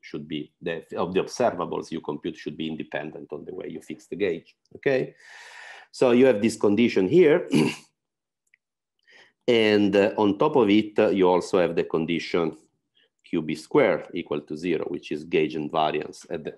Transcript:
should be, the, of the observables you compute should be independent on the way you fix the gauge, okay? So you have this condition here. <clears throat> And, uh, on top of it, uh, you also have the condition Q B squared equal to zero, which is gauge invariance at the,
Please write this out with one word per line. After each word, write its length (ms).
should 260
be, 240
the, 200
of 160
the 60
observables 720
you 100
compute 360
should 200
be 120
independent 640
on 140
the 80
way 160
you 120
fix 260
the 80
gauge, 400
okay? 360
So 180
you 160
have 160
this 140
condition 520
here. 460
<clears throat> 60
And, 480
uh, 220
on 200
top 180
of 140
it, 300
uh, 100
you 180
also 320
have 160
the 80
condition 720
Q 160
B 140
squared 580
equal 280
to 140
zero, 300
which 260
is 140
gauge 300
invariance 760
at 140
the, 140